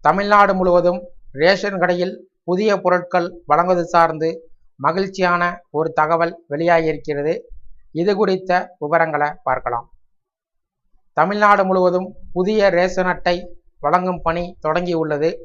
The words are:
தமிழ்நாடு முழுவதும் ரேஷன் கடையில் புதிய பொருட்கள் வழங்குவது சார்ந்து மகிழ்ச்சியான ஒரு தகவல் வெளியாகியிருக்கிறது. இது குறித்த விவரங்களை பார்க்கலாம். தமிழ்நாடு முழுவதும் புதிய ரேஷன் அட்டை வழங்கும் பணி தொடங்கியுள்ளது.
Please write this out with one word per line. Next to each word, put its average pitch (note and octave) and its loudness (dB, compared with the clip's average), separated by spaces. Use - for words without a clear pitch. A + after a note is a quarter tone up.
தமிழ்நாடு G3+ 4
முழுவதும் F3 2
ரேஷன் F#3 0
கடையில் F3+ -2
புதிய G3 0
பொருட்கள் F3 -2
வழங்குவது F3 2
சார்ந்து D#3+ 2
மகிழ்ச்சியான F3 -2
ஒரு D#3 -2
தகவல் E3 0
வெளியாகியிருக்கிறது. D#3 0
இது F#3 0
குறித்த F#3 0
விவரங்களை D3+ -2
பார்க்கலாம். B2 -4
தமிழ்நாடு G3+ 4
முழுவதும் F#3 0
புதிய G3+ 2
ரேஷன் F3+ 0
அட்டை F3 -2
வழங்கும் F3+ 0
பணி F3 -4
தொடங்கியுள்ளது. D#3+ -2